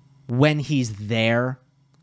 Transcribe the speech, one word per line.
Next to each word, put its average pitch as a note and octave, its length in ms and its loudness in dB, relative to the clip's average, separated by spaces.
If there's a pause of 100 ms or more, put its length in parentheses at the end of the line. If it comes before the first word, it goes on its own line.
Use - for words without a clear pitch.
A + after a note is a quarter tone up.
(280)
when D3 300 2
he's A#2 500 -4
there, A#2 520 0 (420)